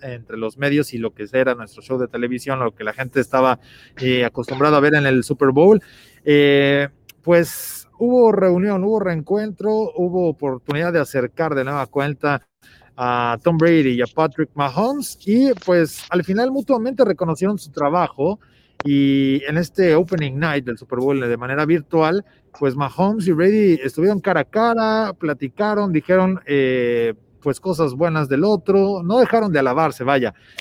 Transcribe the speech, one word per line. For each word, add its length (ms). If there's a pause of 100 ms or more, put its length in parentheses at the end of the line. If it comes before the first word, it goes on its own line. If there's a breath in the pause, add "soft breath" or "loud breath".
entre 340
los 220
medios 340
y 60
lo 160
que 180
era 220
nuestro 280
show 160
de 80
televisión, 540
lo 140
que 100
la 80
gente 260
estaba, 400 (380 soft breath)
eh, 300
acostumbrada 500
a 40
ver 140
en 120
el 180
Super 280
Bowl, 280 (420 soft breath)
eh, 680 (340)
pues 680 (100)
hubo 320
reunión, 540
hubo 160
reencuentro, 720 (240)
hubo 320
oportunidad 640
de 80
acercar 540
de 100
nueva 220
cuenta 600 (480 soft breath)
a 480
Tom 140
Brady 380
y 80
a 40
Patrick 480
Mahomes, 720
y 300 (100)
pues 460
al 140
final 260
mutuamente 560
reconocieron 520
su 140
trabajo, 680 (460 soft breath)
y 600
en 120
este 360
opening 440
night 260
del 120
Super 220
Bowl 220
de 160
manera 280
virtual, 600 (340 soft breath)
pues 160
Mahomes 540
y 40
Brady 500
estuvieron 380
cara 200
a 40
cara, 720
platicaron, 760
dijeron, 540
eh, 680 (260)
pues 200
cosas 340
buenas 340
del 160
otro, 580
no 160
dejaron 340
de 60
alabarse, 460
vaya, 300 (260 loud breath)